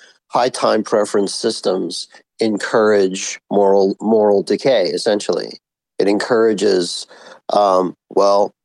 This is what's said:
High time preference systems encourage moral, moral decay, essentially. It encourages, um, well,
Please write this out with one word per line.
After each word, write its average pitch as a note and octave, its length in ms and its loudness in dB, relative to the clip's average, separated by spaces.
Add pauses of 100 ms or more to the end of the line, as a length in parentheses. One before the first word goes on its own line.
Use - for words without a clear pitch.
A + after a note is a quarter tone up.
(280)
High B2+ 200 0
time A2 340 0
preference G#2 520 0
systems - 720 -4 (320)
encourage G#2 1000 0 (100)
moral, G2 500 2
moral G#2 420 2
decay, G#2+ 440 0
essentially. F2+ 720 -4 (400)
It F#2+ 100 2
encourages, G#2 1000 0 (460)
um, F#2 420 2 (160)
well, G2+ 420 2 (120)